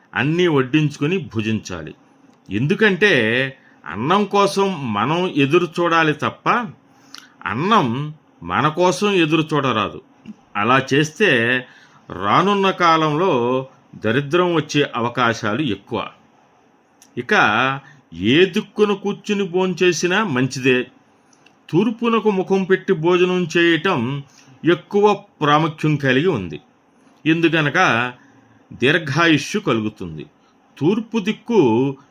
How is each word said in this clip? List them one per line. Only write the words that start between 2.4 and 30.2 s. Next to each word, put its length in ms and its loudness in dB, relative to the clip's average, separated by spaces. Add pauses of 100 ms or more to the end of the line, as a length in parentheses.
ఎందుకంటే 640 2 (720)
అన్నం 400 -2
కోసం 420 0 (260)
మనం 280 0 (240)
ఎదురు 220 0
చూడాలి 460 0
తప్ప 360 -6 (1000)
అన్నం 400 0 (560)
మన 260 -2
కోసం 460 0
ఎదురు 380 2
చూడరాదు. 460 -2 (580)
అలా 200 2 (160)
చేస్తే 380 0 (800)
రానున్న 640 0
కాలంలో 600 2 (640)
దరిద్రం 580 0
వచ్చే 280 0 (120)
అవకాశాలు 680 -2
ఎక్కువ. 360 -6 (1160)
ఇక 160 -6 (1000)
ఏ 120 4
దిక్కున 480 -2
కూర్చుని 560 -4
భోంచేసినా 760 0
మంచిదే. 540 0 (880)
తూర్పునకు 600 0
ముఖం 340 0
పెట్టి 280 0
భోజనం 500 2 (140)
చేయటం 440 2 (640)
ఎక్కువ 420 2 (360)
ప్రాముఖ్యం 540 2
కలిగి 420 0
ఉంది. 200 -10 (680)
ఎందుకనగా 640 2 (840)
దీర్ఘాయుష్షు 880 0
కలుగుతుంది. 680 -4 (540)